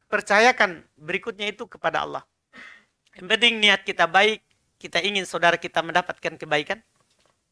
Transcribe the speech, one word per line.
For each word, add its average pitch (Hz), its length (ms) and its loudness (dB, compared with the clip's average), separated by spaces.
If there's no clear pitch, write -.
percayakan 208 800 2
berikutnya 190 500 -8
itu 202 160 -14
kepada 156 400 -6
Allah. 143 160 -12
Yang 180 80 -18
penting 226 220 4
niat 208 300 4
kita 180 180 2
baik, 202 400 2
kita 175 240 -6
ingin 196 240 -2
saudara 170 320 2
kita 170 240 -4
mendapatkan 165 560 -4
kebaikan. 151 400 -4